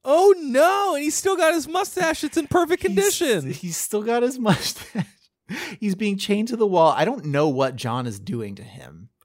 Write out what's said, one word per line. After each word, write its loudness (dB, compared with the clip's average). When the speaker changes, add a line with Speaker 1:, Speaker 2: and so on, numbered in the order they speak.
Speaker 1:
Oh, 6
no. 2
And -4
he's -2
still 0
got 4
his -2
mustache. -2
It's -6
in -2
perfect 2
Speaker 2:
He's, -2
Speaker 1:
condition. 0
Speaker 2:
he's -8
still -4
got 0
his -2
mustache. -2
<laughs> -12
He's -2
being -2
chained -2
to -4
the 2
wall. 6
I 2
don't -4
know 2
what -2
John -4
is -8
doing -8
to -20
him. -20